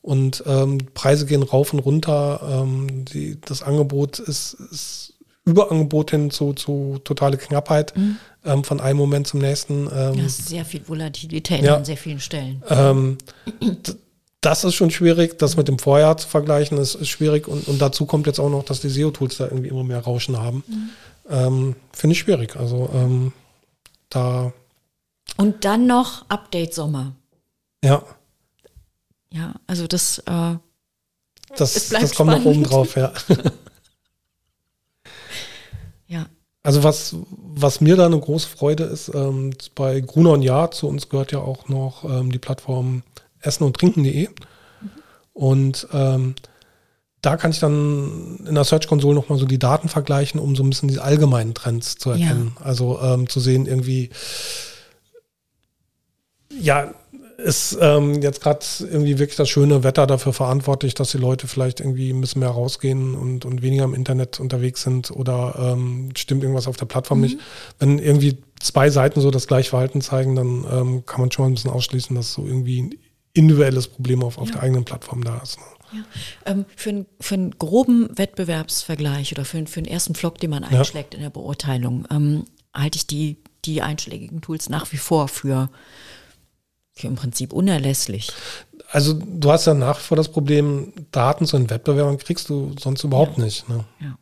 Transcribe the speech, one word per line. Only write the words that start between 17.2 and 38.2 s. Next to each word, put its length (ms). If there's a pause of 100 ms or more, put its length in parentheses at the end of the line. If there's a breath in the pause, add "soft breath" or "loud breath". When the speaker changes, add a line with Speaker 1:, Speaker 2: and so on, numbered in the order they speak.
Speaker 1:
Und, 200
und 140
dazu 240
kommt 220
jetzt 120
auch 100
noch, 140
dass 180
die 80
seo-Tools 480
da 80
irgendwie 240
immer 140
mehr 180
Rauschen 360
haben. 300
Speaker 2:
Mhm. 220 (420 loud breath)
Speaker 1:
Ähm, 440 (160)
finde 220
ich 60
schwierig. 360
Also, 380
ähm, 400 (760 soft breath)
da 440 (840)
Speaker 2:
Und 280
dann 220
noch 420
Update 460
Sommer. 380 (680)
Speaker 1:
Ja. 200 (1300)
Speaker 2:
Ja, 180 (140)
also 180
das, 340
äh, 360 (1040)
Speaker 1:
Das, 180
Speaker 2:
es 140
bleibt 160
Speaker 1:
das 100
kommt 160
noch 80
Speaker 2:
spannend. 180
Speaker 1:
oben 60
drauf, 320
ja. 220
Speaker 2:
<laughs> 60 (2750 loud breath)
Ja. 200 (360)
Speaker 1:
Also 200
was, 320 (140)
was 520
mir 140
da 100
eine 140
große 280